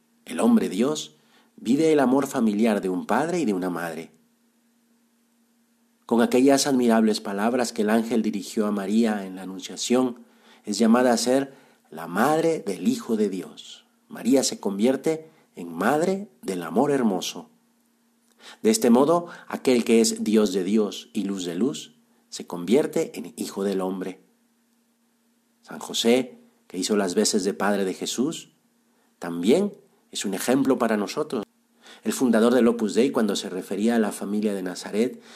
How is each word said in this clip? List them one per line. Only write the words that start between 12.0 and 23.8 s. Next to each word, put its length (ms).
madre 520
del 280
Hijo 300
de 120
Dios. 560
María 360
se 160
convierte 680
en 160
madre 580
del 220
amor 280
hermoso. 580
De 80
este 220
modo, 360
aquel 360
que 180
es 220
Dios 300
de 100
Dios 500
y 100
luz 220
de 100
luz, 400
se 160
convierte 720
en 200
Hijo 260
del 180